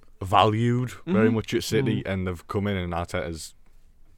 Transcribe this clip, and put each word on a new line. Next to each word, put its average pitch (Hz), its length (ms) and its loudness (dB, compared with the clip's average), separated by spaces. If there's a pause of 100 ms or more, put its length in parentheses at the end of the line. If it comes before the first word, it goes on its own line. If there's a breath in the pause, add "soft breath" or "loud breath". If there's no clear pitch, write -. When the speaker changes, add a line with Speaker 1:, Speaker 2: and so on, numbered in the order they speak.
(220)
Speaker 1:
valued 113 720 4 (160)
very 110 220 4
Speaker 2:
Mm-hmm. 113 60 2
Speaker 1:
much - 200 -4
at - 80 0
City, 127 400 0
Speaker 3:
Mm. 92 100 -6
Speaker 1:
and 92 140 -2
they've 87 200 -8
come 101 200 -2
in 98 100 0
and 87 160 -4
Arteta's 85 640 -6 (640)